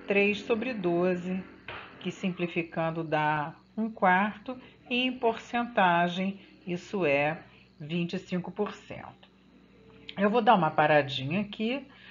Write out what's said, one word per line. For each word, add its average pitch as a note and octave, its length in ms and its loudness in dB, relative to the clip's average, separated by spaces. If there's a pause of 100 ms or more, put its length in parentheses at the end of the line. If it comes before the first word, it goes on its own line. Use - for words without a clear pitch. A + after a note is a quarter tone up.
três G3+ 360 2
sobre A#3+ 300 -2
doze, F3+ 720 0 (560)
que F3+ 140 -6
simplificando E3+ 880 -4
dá D3+ 540 0 (200)
um A3 140 -2
quarto, G#3 680 0 (320)
e B3 160 0
em B3+ 80 -2
porcentagem G3 1300 0 (260)
isso F3+ 400 -4
é D3 380 2 (380)
vinte E3+ 320 -4
e F3+ 80 -6
cinco F3+ 320 -6
por G3+ 200 -4
cento. - 560 -16 (880)
Eu G3+ 140 2
vou A#3 120 2
dar A3+ 120 6
uma E3 160 4
paradinha D3 680 2
aqui A3+ 440 -4 (260)